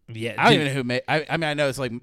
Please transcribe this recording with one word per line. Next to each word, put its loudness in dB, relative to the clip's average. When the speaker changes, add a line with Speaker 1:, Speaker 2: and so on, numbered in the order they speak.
Speaker 1:
Yeah, -6
Speaker 2:
I 2
don't 8
Speaker 1:
dude. 6
Speaker 2:
even 0
know -2
who -2
made, -2
I, 0
I -2
mean, -2
I -2
know 0
it's, -4
like, -4